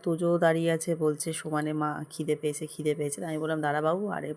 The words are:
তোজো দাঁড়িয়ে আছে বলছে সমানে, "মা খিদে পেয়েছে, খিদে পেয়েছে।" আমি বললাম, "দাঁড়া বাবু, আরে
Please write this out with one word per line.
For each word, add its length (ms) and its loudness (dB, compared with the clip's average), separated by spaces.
তোজো 360 2
দাঁড়িয়ে 340 4
আছে 220 0
বলছে 380 0
সমানে, 400 -2
"মা 380 -2
খিদে 260 -2
পেয়েছে, 300 -4
খিদে 280 -2
পেয়েছে।" 300 -4
আমি 140 -4
বললাম, 220 -2
"দাঁড়া 200 0
বাবু, 280 0
আরে 280 -4